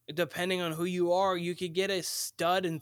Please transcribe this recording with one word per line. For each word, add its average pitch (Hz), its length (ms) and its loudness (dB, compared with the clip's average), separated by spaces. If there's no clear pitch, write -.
depending 175 480 -2
on 165 120 -2
who 160 100 -4
you 180 300 2
are, 185 240 4
you 175 180 -2
could 175 180 -6
get 190 160 0
a 185 140 0
stud 180 640 0
in, 165 160 -4